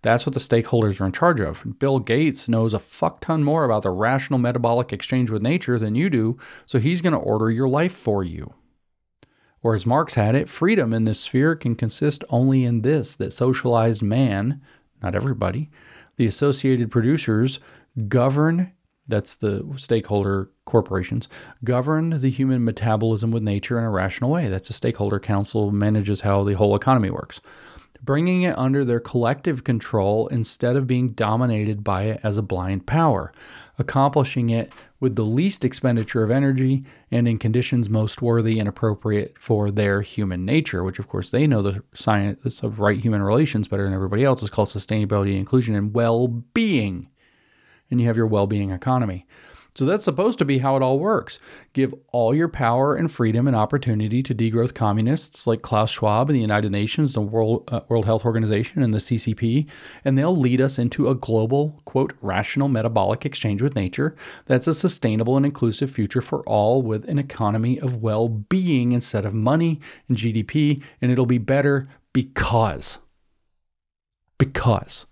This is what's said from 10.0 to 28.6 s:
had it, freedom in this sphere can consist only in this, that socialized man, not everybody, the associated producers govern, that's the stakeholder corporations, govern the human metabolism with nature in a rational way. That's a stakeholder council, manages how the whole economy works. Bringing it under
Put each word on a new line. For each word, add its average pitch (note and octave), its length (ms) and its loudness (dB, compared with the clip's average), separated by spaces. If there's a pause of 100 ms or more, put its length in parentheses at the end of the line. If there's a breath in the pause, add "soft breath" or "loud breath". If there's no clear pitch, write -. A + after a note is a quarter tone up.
had A2 200 2
it, C#3+ 140 0
freedom D#3+ 460 0
in A2+ 100 0
this A2 160 0
sphere D3 340 0
can B2 200 -2
consist D3 560 -2
only C3 340 4
in A#2+ 160 2
this, C#3 360 0
that - 140 -4
socialized A#2+ 680 2
man, A2+ 640 0 (400 loud breath)
not F#2+ 120 -4
everybody, G#2+ 560 -2 (460 loud breath)
the B2 80 2
associated C3 680 0
producers B2 680 2 (480 loud breath)
govern, D3 640 2 (340)
that's G#2 280 -4
the G2+ 420 -4
stakeholder G2+ 760 -2 (140)
corporations, G2 640 0 (340 loud breath)
govern C3+ 460 0
the C3+ 220 0
human C3 340 0
metabolism A2 680 0
with A2+ 100 -2
nature G#2 360 -2
in A2+ 60 -2
a A2 60 -2
rational G2 400 -2
way. D#3+ 180 0
That's F#2+ 220 -4
a - 20 -8
stakeholder G2+ 480 -2
council, G2+ 500 -2
manages G#2 520 0
how G2 200 2
the G2+ 140 0
whole G2+ 180 4
economy G#2+ 360 2
works. - 320 -10 (600 loud breath)
Bringing F3 420 0
it F3 120 0
under C3+ 260 0